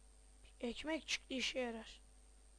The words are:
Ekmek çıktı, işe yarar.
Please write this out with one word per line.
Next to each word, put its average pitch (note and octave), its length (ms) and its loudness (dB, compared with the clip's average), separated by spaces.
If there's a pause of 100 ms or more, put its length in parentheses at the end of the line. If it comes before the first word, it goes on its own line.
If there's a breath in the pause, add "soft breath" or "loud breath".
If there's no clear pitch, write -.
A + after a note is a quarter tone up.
(600)
Ekmek B3 480 2
çıktı, - 260 2
işe C4 260 4
yarar. A3+ 420 0 (580)